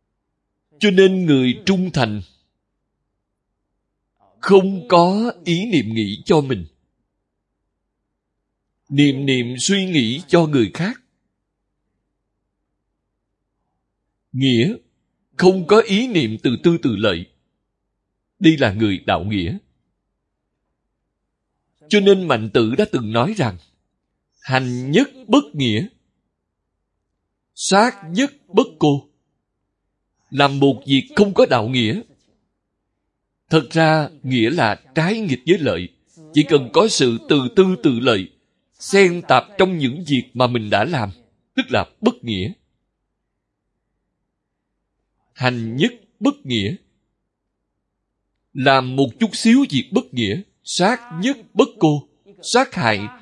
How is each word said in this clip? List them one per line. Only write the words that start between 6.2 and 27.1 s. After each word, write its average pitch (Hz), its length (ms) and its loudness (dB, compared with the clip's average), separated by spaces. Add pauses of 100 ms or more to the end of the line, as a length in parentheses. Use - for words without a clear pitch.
cho 156 160 4
mình, 123 240 -6 (2250)
niệm 139 360 0
niệm 127 340 -2
suy 190 260 -2
nghĩ 143 420 -2
cho 170 200 4
người 127 260 0
khác. 202 280 -6 (3250)
Nghĩa 131 440 0 (600)
không 185 300 2
có 214 200 6
ý 208 200 -2
niệm 131 360 -2
từ 123 200 0
tư 170 180 2
từ 120 140 -2
lợi. 95 300 -2 (1120)
Đây 160 180 4
là 120 160 0
người 104 240 0
đạo 90 260 -2
nghĩa. 98 340 -4 (2250)
Cho 208 100 2
nên 190 280 2
Mạnh 113 260 -2
Tử 120 240 2
đã 208 140 2
từng 113 200 -4
nói 123 260 0
rằng, 110 200 -4 (840)
"Hành 131 500 -4
nhất 247 180 2 (180)
bất 277 160 2 (100)
nghĩa, 127 340 -2 (1700)